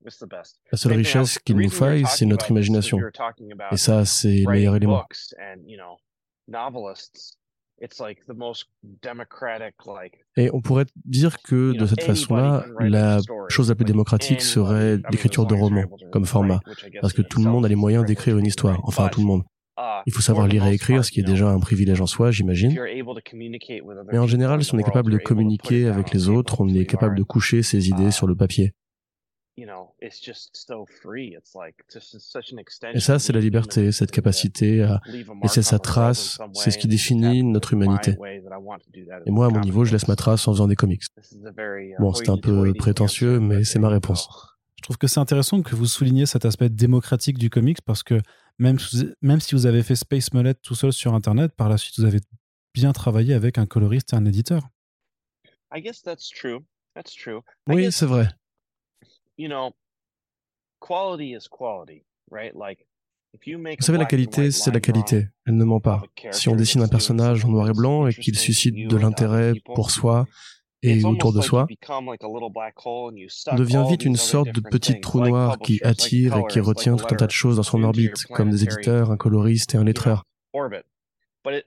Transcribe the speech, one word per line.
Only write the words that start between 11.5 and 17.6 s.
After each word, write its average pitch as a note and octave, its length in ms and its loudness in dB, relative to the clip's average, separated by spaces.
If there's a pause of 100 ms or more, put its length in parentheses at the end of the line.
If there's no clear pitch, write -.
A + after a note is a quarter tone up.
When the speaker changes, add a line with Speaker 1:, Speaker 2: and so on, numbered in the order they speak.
Speaker 1:
you B2+ 200 2
Speaker 2:
de A2+ 40 -8
Speaker 1:
know, A2 80 0
Speaker 2:
cette G#2+ 140 0
Speaker 1:
anybody G#2 200 0
Speaker 2:
façon-là, C3+ 460 0
Speaker 1:
can - 80 -18
write A2 200 2
a G#2+ 40 4 (180)
Speaker 2:
la G#2 40 4
Speaker 1:
story. G2+ 300 -8
Speaker 2:
chose A#2+ 200 2
la A2+ 40 4
plus A2 100 0
Speaker 1:
Like, G#2+ 80 2
Speaker 2:
démocratique G#2+ 460 2
Speaker 1:
anybody. - 120 -4
Speaker 2:
serait G#2+ 440 2
Speaker 1:
I - 20 0
mean, G2 140 -2
Speaker 2:
l'écriture G#2+ 340 0
Speaker 1:
as - 20 -2
Speaker 2:
de G#2+ 80 2
Speaker 1:
long - 20 2
as G2 40 2
you're G#2 80 4 (140)
Speaker 2:
romans, F#2 120 -4
Speaker 1:
able - 100 -20
to F2 60 -20
Speaker 2:
comme G2+ 120 0
Speaker 1:
write, F2+ 100 -2
Speaker 2:
format, G2 340 2
Speaker 1:
which - 180 -20
I G2 60 -20
guess G2+ 100 -16
Speaker 2:
parce G2+ 140 0
que G#2+ 80 0
Speaker 1:
in - 60 2
Speaker 2:
tout - 140 -4
le A2+ 80 4
monde A#2+ 140 2